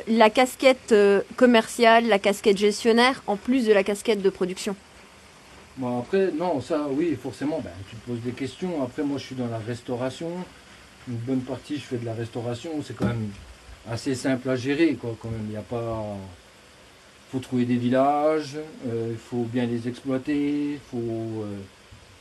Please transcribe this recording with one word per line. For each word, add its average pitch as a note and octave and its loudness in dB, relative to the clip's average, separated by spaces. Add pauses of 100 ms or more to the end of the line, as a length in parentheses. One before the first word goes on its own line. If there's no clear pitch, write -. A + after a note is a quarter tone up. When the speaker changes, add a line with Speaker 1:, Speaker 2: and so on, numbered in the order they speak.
Speaker 1:
la A3 8
casquette, B3+ 4
euh, G3+ 6 (160)
commerciale, A#3 6
la G3+ 6
casquette G3+ 2
gestionnaire, A#3 4
en G#3 0
plus B3 0
de G#3+ 6
la G3+ 6
casquette G#3 0
de F#3+ 4
production. F#3 -6 (1000)
Speaker 2:
Bon, B2 -4
après, F#3+ 0
non, E3 0
ça, D3 -2
oui, C#3+ 0
forcément, C#3 -4
ben, F2 -12 (180)
tu A#2 -18
te A2 -18
poses A#2 -4
des A#2+ -6
questions. C#3+ -6
Après, B2+ -6
moi, C#3+ -2
je C3 -8
suis C3 -12
dans B2 -4
la A#2 -6
restauration. B2 -6 (760)
Une B2 -8
bonne B2+ -4
partie, C3+ -8
je C#3+ -8
fais B2+ -8
de A#2 -6
la A#2 -6
restauration. A#2 -8 (140)
C'est A#2 -12
quand - -2
même A2+ -2 (600)
assez A#2 -4
simple C3 -2
à C3 0
gérer, C#3+ 0
quoi, A#2 -8
quand A2+ -10
même. A2+ -6
Il G#2+ -8
y G#2+ -8
a G#2 -10
pas, A2+ -6 (1300)
faut C3 -4
trouver B2 -2
des A#2+ 0
villages, C#3+ 2 (320)
euh, A2+ -4
il A#2 -8
faut A#2+ -6
bien A#2+ -2
les A#2 -4
exploiter, C#3+ -2 (120)
faut, B2 -8
euh, A2+ -6 (760)